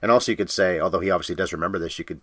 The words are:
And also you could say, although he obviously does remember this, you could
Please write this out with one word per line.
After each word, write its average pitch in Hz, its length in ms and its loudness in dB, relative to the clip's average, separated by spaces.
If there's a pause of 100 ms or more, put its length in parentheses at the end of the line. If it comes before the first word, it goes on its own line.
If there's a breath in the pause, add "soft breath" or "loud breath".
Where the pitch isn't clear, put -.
And 107 80 2
also 120 220 4
you - 40 0
could 98 140 -2
say, 92 300 2
although 90 200 0
he 95 100 0
obviously 90 240 0
does 92 180 -2
remember 90 260 -4
this, 82 200 -6
you 82 80 -8
could 80 160 -12